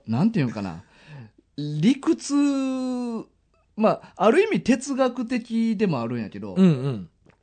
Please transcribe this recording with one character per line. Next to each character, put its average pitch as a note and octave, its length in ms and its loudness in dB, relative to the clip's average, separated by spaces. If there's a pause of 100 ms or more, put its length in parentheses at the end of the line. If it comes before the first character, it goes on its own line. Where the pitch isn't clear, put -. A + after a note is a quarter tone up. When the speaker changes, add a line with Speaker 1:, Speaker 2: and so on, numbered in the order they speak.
Speaker 1:
ー、 A2 40 -2
な C3 140 2
ん A3+ 60 2
て A3 80 -2
い C#3+ 40 2
う - 20 0
ん A#2 60 -4
か G#2+ 100 -8
な。 F#2 220 -8 (760)
理 D3+ 420 0
屈、 D#4+ 360 -2 (1400)
ま G#3 140 4
あ、 - 260 -4
あ G3 160 4
る F#4 120 6
意 A4+ 80 0
味 G3 100 0
哲 C4+ 320 0
学 B3+ 320 -2
的 A3+ 500 -2
で G3+ 120 0
も C#3 140 0
あ A#2 60 -4
る B2 100 -4
ん A2+ 40 -4
や G2 80 -8
け G2+ 100 -12
ど、 G2 140 -10
Speaker 2:
う F3+ 80 2
ん F#3+ 40 8
う - 20 8 (220)
ん。 G2+ 200 -8 (340)